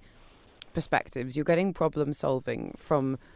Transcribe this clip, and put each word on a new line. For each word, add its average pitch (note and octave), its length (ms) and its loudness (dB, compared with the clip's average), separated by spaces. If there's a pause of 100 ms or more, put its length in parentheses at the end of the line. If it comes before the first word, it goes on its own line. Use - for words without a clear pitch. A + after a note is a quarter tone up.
(760)
perspectives, C3 640 -2
you're D3 80 0
getting F3 280 4
problem D3+ 400 0
solving C3 640 -2
from, C3+ 420 0 (180)